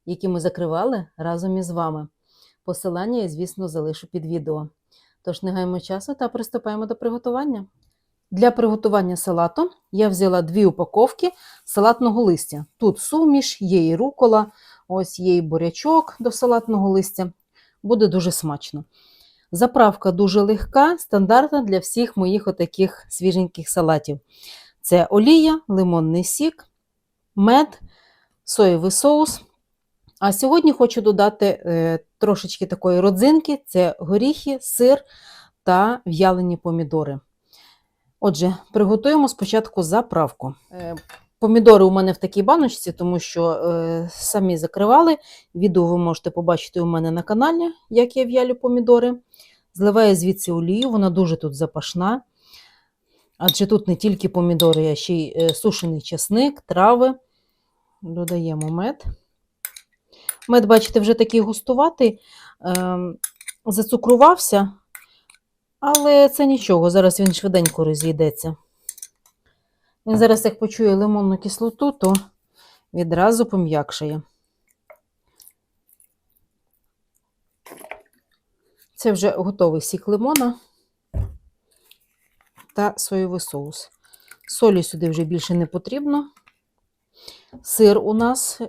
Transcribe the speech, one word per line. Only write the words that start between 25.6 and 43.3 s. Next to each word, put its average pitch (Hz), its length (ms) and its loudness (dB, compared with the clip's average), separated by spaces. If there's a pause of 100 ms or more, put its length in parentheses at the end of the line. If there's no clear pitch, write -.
лимонний 175 560 0
сік, - 440 -6 (680)
мед, 247 440 4 (640)
соєвий 185 480 2
соус. 294 500 2 (800)
А 196 140 0
сьогодні 302 380 4
хочу 240 300 2
додати, 208 440 2
е, 165 540 -2 (180)
трошечки 196 480 -2
такої 180 340 0
родзинки. 269 640 2
Це 180 340 0
горіхи, 254 600 -2
сир 262 440 2 (580)
та 208 420 2
в'ялені 180 520 0
помідори. 156 640 -4 (1000)
Отже, 180 360 0 (180)
приготуємо 220 540 2
спочатку 220 560 -4
заправку. 160 720 -4 (160)
Е, 170 240 -12 (460)
помідори 220 440 8
у 185 60 4
мене 190 200 2
в 180 60 -6
такій 190 260 -4
баночці, 262 480 0
тому 175 280 -4
що, 170 320 -2